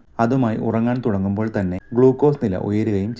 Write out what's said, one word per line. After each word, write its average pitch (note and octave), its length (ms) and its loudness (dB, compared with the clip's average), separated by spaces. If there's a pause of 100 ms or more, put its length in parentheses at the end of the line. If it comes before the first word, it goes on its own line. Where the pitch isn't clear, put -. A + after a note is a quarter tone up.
(200)
അതുമായി A#2+ 380 0
ഉറങ്ങാൻ A#2 380 0 (100)
തുടങ്ങുമ്പോൾ G2+ 400 0 (100)
തന്നെ F#2 200 -2 (180)
ഗ്ലൂക്കോസ് C3 480 4
നില G#3+ 140 0
ഉയരുകയും G#2 640 -2